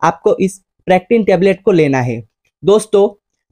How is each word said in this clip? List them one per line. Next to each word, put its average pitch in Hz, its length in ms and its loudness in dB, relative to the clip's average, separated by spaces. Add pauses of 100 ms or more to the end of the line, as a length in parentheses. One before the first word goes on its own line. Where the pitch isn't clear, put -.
आपको - 360 -2
इस 190 240 -6 (240)
प्रेक्टिन 185 380 0
टैबलेट 190 380 0
को 214 100 0
लेना 143 280 0
है। 120 200 -6 (420)
दोस्तों, 202 460 2 (440)